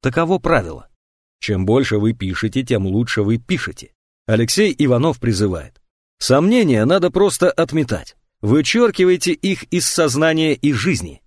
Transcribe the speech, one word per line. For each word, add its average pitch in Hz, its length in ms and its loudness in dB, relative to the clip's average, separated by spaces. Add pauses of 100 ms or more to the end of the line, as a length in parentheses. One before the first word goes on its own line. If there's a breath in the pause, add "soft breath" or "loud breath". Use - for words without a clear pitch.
Таково 165 380 -2
правило. 85 500 -4 (500)
Чем 95 280 -2
больше 113 320 2
вы 107 160 0
пишете, 92 480 -4
тем 110 240 -2
лучше 107 340 -2
вы 107 160 0
пишете. - 560 -8 (340)
Алексей 117 520 2
Иванов 135 420 0
призывает: 95 580 -2 (420)
«Сомнения 160 680 4
надо 180 240 2
просто 185 400 2
отметать. 147 680 -4 (240)
Вычеркивайте 180 920 2
их 190 320 -4
из - 220 -2
сознания 160 680 0
и 143 180 -2
жизни. 110 540 -4